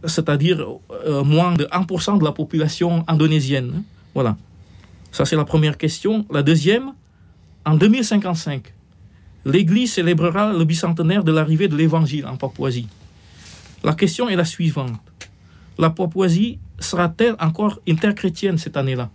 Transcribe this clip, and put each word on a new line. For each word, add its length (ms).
c'est-à-dire, 600
euh, 180
moins 280
de 180
un 120
pour 200
cent 140
de 80
la 80
population 720
indonésienne. 760
Voilà. 220
Ça, 120
c'est 120
la 80
première 320
question. 540
La 120
deuxième, 500
en 80
deux 140
mille 160
cinquante-cinq, 680
l'Église 480
célébrera 600
le 120
bicentenaire 580
de 100
l'arrivée 360
de 80
l'Évangile 500
en 100
Papouasie. 520
La 100
question 340
est 80
la 80
suivante. 560
La 120
Papouasie 680
sera-t-elle 600
encore 480
interchrétienne 720
cette 180
année-là ? 380